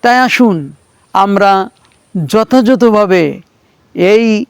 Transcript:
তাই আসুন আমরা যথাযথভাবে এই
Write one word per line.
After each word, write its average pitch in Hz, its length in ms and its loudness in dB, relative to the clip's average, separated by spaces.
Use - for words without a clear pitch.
তাই 247 160 2
আসুন 240 380 0
আমরা 196 380 0
যথাযথভাবে 208 1080 0
এই 214 300 0